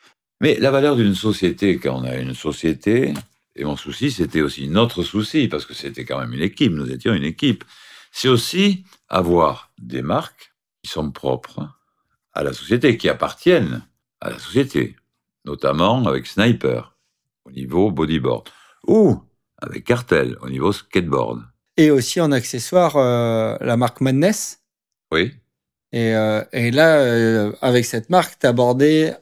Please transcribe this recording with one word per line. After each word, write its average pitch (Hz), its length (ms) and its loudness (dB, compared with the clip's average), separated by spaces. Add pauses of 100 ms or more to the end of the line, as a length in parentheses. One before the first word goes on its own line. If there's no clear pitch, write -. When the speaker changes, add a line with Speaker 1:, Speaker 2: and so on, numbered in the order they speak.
(400)
Speaker 1:
Mais - 180 2
la 135 140 2
valeur 139 240 4
d'une 104 180 4
société, 92 640 0
quand 65 220 -4
on 64 40 -6
a 64 120 -6
une 65 180 -8
société, 104 800 -2 (400)
et - 100 -10
mon 73 120 -4
souci, 131 340 -6
c'était 80 300 -2
aussi 69 260 -4
notre 92 380 0
souci, 107 420 -2
parce 76 180 -6
que - 100 -20
c'était 69 300 -12
quand 67 140 -6
même 60 140 -8
une 67 100 -6
équipe, 104 300 -2
nous 71 180 -6
étions 65 240 -2
une 76 80 -2
équipe, 107 400 -2 (480)
c'est - 180 -4
aussi 185 540 2 (260)
avoir 85 720 2
des 64 240 -8
marques - 500 -6 (300)
qui - 80 -14
sont 76 220 -6
propres - 480 -6 (760)
à - 80 -4
la 67 120 -4
société, 117 420 2
qui 82 140 -2
appartiennent 85 720 0 (400)
à - 80 -8
la - 80 -12
société, 101 580 -2 (480)
notamment 76 640 0
avec 65 200 -2
Sniper, 69 720 0 (480)
au 65 60 -20
niveau 67 400 0
bodyboard, 76 580 -2 (380)
ou 202 300 6 (420)
avec - 260 -12
Cartel, 80 560 0
au 64 80 -12
niveau 67 240 -2
skateboard. 65 720 -2 (340)
Speaker 2:
Et 156 140 6
aussi 143 320 2
en 151 100 2
accessoire, 147 640 0
euh, 117 640 0
la 120 160 0
marque 120 240 0
Madness. 139 640 0 (500)
Speaker 1:
Oui. 92 200 0 (600)
Speaker 2:
Et, 113 220 0
euh, 107 280 0 (120)
et 120 160 -2
là, 151 300 4
euh, 113 600 2
avec 123 240 2
cette 117 240 -6
marque, 175 300 0
t'abordais 135 840 2